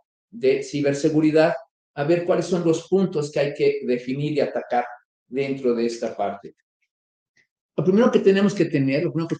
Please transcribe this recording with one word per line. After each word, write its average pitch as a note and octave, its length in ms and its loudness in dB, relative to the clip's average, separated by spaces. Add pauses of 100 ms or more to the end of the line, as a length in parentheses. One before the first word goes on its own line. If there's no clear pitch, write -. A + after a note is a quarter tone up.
(300)
de C3 320 0
ciberseguridad, D3+ 920 2 (400)
a D3 100 -4
ver E3+ 200 0
cuáles E3 220 0
son E3+ 180 -2
los D#3+ 240 0
puntos F3 420 0
que D3+ 100 -2
hay C#3+ 140 -2
que C#3 300 0
definir C3 480 -4
y C#3+ 80 -2
atacar A#2+ 440 -2 (420)
dentro C3 480 -2
de A#2 120 0
esta A2+ 300 -6
parte. G2 380 -6 (1200)
Lo D3+ 80 0
primero G3+ 260 4
que - 100 4
tenemos G3 340 4
que E3+ 120 0
tener, C#3 380 0
lo D3+ 80 -4
primero D#3+ 160 -4
que D#3 120 -4